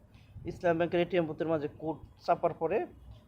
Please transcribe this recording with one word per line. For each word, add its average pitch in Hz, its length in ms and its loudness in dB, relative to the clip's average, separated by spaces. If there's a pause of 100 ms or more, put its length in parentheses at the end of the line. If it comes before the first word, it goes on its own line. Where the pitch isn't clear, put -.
(460)
ইসলাম 170 320 0
ব্যাংকের 170 220 2
এটিএম 175 260 2
বুথের 156 220 -4
মাঝে 151 200 0 (120)
কোড 156 180 -4 (280)
চাপার 170 280 2
পরে 190 320 0 (420)